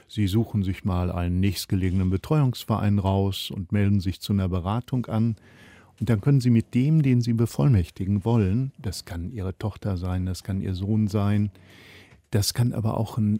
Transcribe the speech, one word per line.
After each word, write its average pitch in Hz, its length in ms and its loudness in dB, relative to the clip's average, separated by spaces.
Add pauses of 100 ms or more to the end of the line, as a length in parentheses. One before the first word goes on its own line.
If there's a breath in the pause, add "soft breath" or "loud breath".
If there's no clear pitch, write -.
Sie 104 180 -2
suchen 104 380 0
sich 95 200 -4
mal 90 280 0
einen 87 280 -2
nächstgelegenen 92 680 0
Betreuungsverein 104 880 0
raus 98 540 0
und 95 200 -8
melden 101 280 4
sich 92 200 -4
zu - 140 -4
einer 95 160 0
Beratung 104 560 -4
an. 110 300 0 (640 loud breath)
Und 104 100 -2
dann 110 120 2
können 143 200 4
Sie 123 80 2
mit 113 240 4
dem, 151 300 4
den 123 180 4
Sie 117 120 0
bevollmächtigen 104 920 2
wollen, 117 540 2
das 113 260 -8
kann 85 260 -10
Ihre 95 280 -6
Tochter 101 380 -4
sein, 90 280 -4
das 92 180 -6
kann 95 160 -4
Ihr 95 140 -4
Sohn 104 340 0
sein, 104 440 0 (800 loud breath)
das - 240 0
kann 120 180 0
aber 110 240 -2
auch 110 220 -4
ein 107 200 2